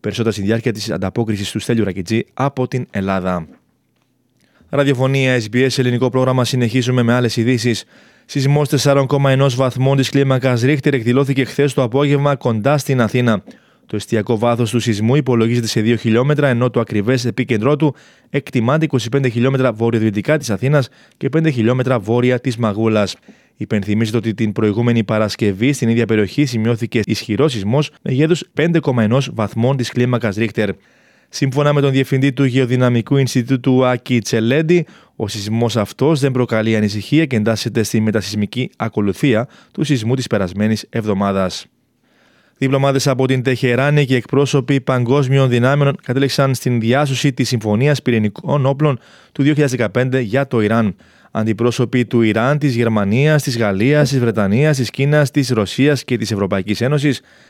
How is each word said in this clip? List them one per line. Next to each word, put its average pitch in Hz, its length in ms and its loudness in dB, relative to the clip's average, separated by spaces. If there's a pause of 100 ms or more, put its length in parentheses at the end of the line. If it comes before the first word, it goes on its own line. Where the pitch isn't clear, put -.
Περισσότερα 107 340 -2
στη 101 80 -6
διάρκεια 113 300 0
της 107 180 -8
ανταπόκρισης 101 600 -4
του - 80 -6
Στέλιου 117 260 0
Ρακιτζή 98 400 -4 (100)
από 131 340 -4
την 127 220 -6
Ελλάδα. 92 560 -4 (1200)
Ραδιοφωνία 135 680 0
S 107 160 -6
B 127 120 4
S, 127 120 -2
ελληνικό 123 320 0
πρόγραμμα, 127 340 2
συνεχίζουμε 123 580 0
με 117 100 2
άλλες 123 240 0
ειδήσεις. 117 480 0 (400)
Σεισμός 143 440 0
τεσσάρων 139 380 2
κόμμα 139 240 2
ενός 135 240 2
βαθμών 131 420 0
της 135 140 0
κλίμακας 131 520 2
Ρίχτερ 139 320 2
εκδηλώθηκε 127 500 0
χθες 139 300 -2
το 143 80 0
απόγευμα 139 540 0
κοντά 123 420 0
στην 135 220 -2
Αθήνα. 117 420 0 (440)
Το - 100 -8
εστιακό 107 420 -2
βάθος 117 320 0
του 117 100 0
σεισμού 113 360 0
υπολογίζεται 120 500 0
σε 110 140 -2
δύο 113 160 2
χιλιόμετρα, 135 520 2
ενώ 123 220 0
το 120 100 0
ακριβές 113 440 -2
επίκεντρό 120 520 0
του 143 180 0 (360)
εκτιμάται 139 540 0
είκοσι 120 240 -2
πέντε 135 200 0
χιλιόμετρα 123 440 0
βορειοδυτικά 110 680 0
της 120 120 -6
Αθήνας 127 380 0 (280)
και 139 120 -4
πέντε 160 220 0
χιλιόμετρα 123 480 0
βόρεια 120 420 0
της 123 160 -4
Μαγούλας. 107 600 0 (420)
Υπενθυμίζεται 107 580 -2
ότι 110 180 -2
την 110 180 -2
προηγούμενη 113 520 0
Παρασκευή 107 680 0
στην 127 160 -2
ίδια 113 180 2
περιοχή 107 380 0
σημειώθηκε 117 600 -2
ισχυρός 117 480 -2
σεισμός 120 380 -2 (120)
μεγέθους 156 420 0 (100)
πέντε 165 260 0
κόμμα 120 220 0
ενός 123 320 0
βαθμών 113 420 -2
της 123 140 -4
κλίμακας 123 460 0
Ρίχτερ. 107 340 -2 (580)
Σύμφωνα 143 440 0
με 147 80 2
τον 139 100 2
διευθυντή 135 420 0
του 139 120 0
Γεωδυναμικού 123 720 2
Ινστιτούτου 127 680 2
Άκη 123 320 0
Τσελέντη, 147 680 0 (300)
ο 107 120 -6
σεισμός 110 480 -2
αυτός 131 440 0
δεν 135 120 0
προκαλεί 113 440 0
ανησυχία 107 500 0
και 131 100 -2
εντάσσεται 110 460 0
στη 107 180 0
μετασεισμική 107 760 -2
ακολουθία 110 720 0 (240)
του - 120 -4
σεισμού 127 300 0
της 131 120 -4
περασμένης 101 640 -2
εβδομάδας. 98 760 -2 (920)
Διπλωμάτες 135 480 0
από 131 200 0
την 131 160 0
Τεχεράνη 131 640 2
και 131 100 2
εκπρόσωποι 135 640 0
παγκόσμιων 131 680 2
δυνάμεων 139 540 2
κατέληξαν 135 520 0
στην 123 260 -2
διάσωση 135 520 0
της 123 160 -2
Συμφωνίας 120 540 0
Πυρηνικών 123 640 -2
Όπλων 143 320 0 (340)
του - 100 -4
δύο 143 100 4
χιλιάδες 139 240 0
δεκαπέντε 123 440 0
για 127 260 -2
το 120 140 0
Ιράν. 107 360 0 (340)
Αντιπρόσωποι 117 720 0
του 117 180 0
Ιράν, 113 360 2
της 139 160 0
Γερμανίας, 117 680 2
της 117 160 -6
Γαλλίας, 120 500 2
της 135 100 0
Βρετανίας, 117 580 2
της 127 140 -2
Κίνας, 143 400 0
της 135 180 0
Ρωσίας 127 560 0
και 123 120 -4
της 107 140 -4
Ευρωπαϊκής 98 500 -2
Ένωσης 139 400 0 (300)